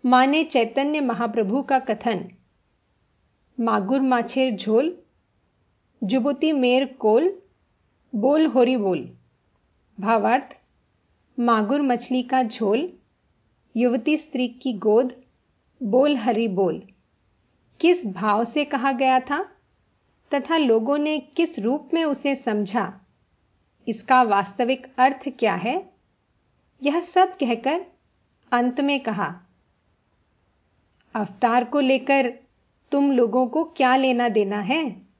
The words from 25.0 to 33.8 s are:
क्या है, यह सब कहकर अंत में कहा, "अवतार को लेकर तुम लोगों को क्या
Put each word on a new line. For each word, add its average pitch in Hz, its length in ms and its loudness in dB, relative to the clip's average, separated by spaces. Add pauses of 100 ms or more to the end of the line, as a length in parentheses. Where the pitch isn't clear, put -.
क्या 202 260 -2
है, 254 380 -6 (880)
यह 294 180 0
सब 370 360 0
कहकर 269 480 -2 (680)
अंत 247 300 0
में 277 180 0
कहा, 185 420 -6 (1700)
"अवतार 226 480 0
को 285 160 -2
लेकर 262 540 2 (580)
तुम 277 200 2
लोगों 240 360 2
को 311 160 -2
क्या 262 320 0